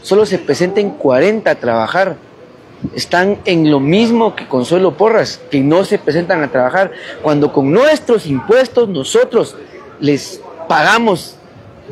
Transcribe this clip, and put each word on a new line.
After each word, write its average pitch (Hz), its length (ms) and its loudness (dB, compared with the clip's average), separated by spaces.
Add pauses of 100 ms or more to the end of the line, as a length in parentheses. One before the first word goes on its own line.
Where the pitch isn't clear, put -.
solo 202 240 2
se 185 120 -4
presenten 185 540 -2
cuarenta 165 600 2
a 143 40 2
trabajar? 127 600 -2 (760)
Están 190 520 0
en 160 260 2
lo 143 80 2
mismo 220 560 2
que - 100 -14
Consuelo 156 520 0
Porras, 208 420 0 (100)
que 139 120 0
no 165 240 2
se 196 140 -2
presentan 165 440 -2
a 131 80 -6
trabajar, 139 400 0 (300)
cuando 147 320 0
con 139 180 2
nuestros 240 540 2
impuestos 226 640 0
nosotros 180 680 -2 (460)
les 143 400 -2 (260)
pagamos 185 720 0 (540)